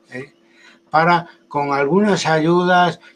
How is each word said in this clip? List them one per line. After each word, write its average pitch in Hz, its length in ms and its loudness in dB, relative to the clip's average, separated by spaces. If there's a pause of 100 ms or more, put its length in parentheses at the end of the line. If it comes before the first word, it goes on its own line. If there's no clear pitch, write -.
(120)
¿eh? 127 220 -16 (560)
Para, 165 380 0 (200)
con 143 240 -4
algunas 170 540 0
ayudas, 175 720 0 (160)